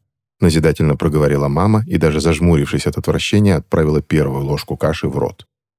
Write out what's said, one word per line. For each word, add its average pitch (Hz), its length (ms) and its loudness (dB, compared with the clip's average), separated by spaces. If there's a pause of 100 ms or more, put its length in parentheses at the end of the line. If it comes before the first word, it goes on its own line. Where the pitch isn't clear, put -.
(400)
назидательно 78 560 2
проговорила 71 520 0
мама 104 380 0
и, 180 120 -2
даже 76 220 0
зажмурившись 78 640 0
от 76 100 -2
отвращения, 98 600 0
отправила 76 460 0
первую 69 420 -2
ложку 71 320 -6
каши 78 320 -4
в 69 100 -6
рот. - 280 -6 (320)